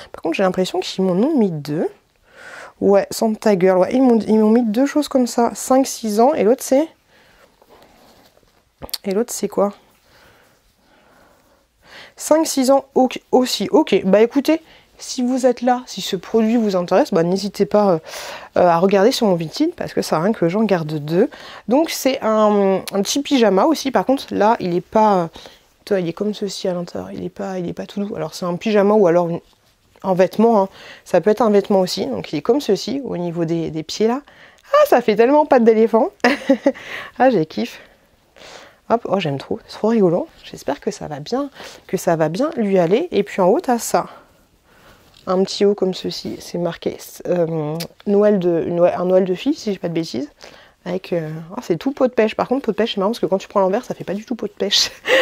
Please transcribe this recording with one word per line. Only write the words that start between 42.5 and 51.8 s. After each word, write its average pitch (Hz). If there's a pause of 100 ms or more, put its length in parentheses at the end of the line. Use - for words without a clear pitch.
lui 202
aller. 202
Et 202
puis -
en 180
haut, 262
t'as 247
ça. 180 (1200)
Un 185
petit 196
haut 202
comme 190
ceci, -
c'est -
marqué, 170 (280)
euh, 160 (280)
Noël 208
de, 175
Noël, 175
un 175
Noël 185
de 185
fille, 269
si -
j'ai 190
pas 180
de 165
bêtises. 165 (560)
Avec, 185
euh, 160 (220)
oh, -
c'est 165
tout 269